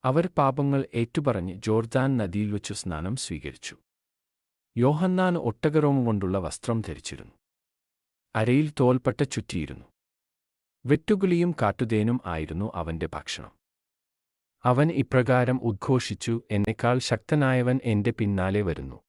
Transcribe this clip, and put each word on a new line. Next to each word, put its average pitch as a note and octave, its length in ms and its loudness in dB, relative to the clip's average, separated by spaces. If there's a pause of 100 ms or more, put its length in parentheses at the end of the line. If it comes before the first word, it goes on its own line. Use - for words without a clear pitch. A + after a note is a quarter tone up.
അവർ D3+ 240 2
പാപങ്ങൾ C#3 640 0
ഏറ്റുപറഞ്ഞ് A#2 720 -2
ജോർദാൻ A2+ 520 2
നദിയിൽ G2+ 360 -2
വച്ചു G#2 200 -6
സ്നാനം F2+ 420 -6
സ്വീകരിച്ചു. - 600 -10 (1000)
യോഹന്നാൻ F3 600 2
ഒട്ടകരോമം C#3+ 680 2
കൊണ്ടുള്ള G2 320 0
വസ്ത്രം G#2+ 440 -4
ധരിച്ചിരുന്നു. - 520 -12 (1000)
അരയിൽ B2+ 440 2
തോൽപ്പട്ട B2+ 440 2
ചുറ്റിയിരുന്നു. E2 600 -6 (1000)
വെട്ടുകിളിയും F3 680 2
കാട്ടുതേനും A2+ 760 0
ആയിരുന്നു E2 500 -4
അവന്റെ D#2+ 380 -4
ഭക്ഷണം. - 380 -12 (1120)
അവൻ C3 280 4
ഇപ്രകാരം B2+ 720 2
ഉദ്ഘോഷിച്ചു, A#2 800 -2 (100)
"എന്നേക്കാൾ A2 480 0
ശക്തനായവൻ B2+ 840 0
എന്റെ A2 280 2
പിന്നാലെ G2+ 500 0
വരുന്നു. D2 480 -4